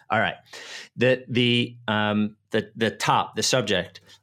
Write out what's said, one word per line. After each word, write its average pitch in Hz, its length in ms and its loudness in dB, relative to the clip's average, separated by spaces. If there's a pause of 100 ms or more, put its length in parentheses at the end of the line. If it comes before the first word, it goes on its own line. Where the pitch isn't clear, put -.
All 107 100 2
right. 95 180 0 (600)
The, 127 320 2
the, 120 480 2 (100)
um, 107 500 0 (160)
the, 113 220 -2
the 107 160 0
top, 110 460 0
the 110 60 -2
subject, 101 580 0 (220)